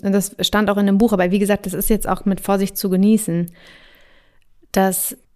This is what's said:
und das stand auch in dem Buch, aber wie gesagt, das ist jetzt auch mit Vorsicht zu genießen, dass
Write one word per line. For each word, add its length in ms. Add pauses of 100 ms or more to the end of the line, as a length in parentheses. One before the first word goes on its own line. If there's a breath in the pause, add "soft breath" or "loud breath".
und 100
das 280
stand 300
auch 60
in 100
dem 120
Buch, 140
aber 180
wie 80
gesagt, 280
das 80
ist 140
jetzt 200
auch 160
mit 160
Vorsicht 360
zu 140
genießen, 600 (1200 soft breath)
dass 440 (200)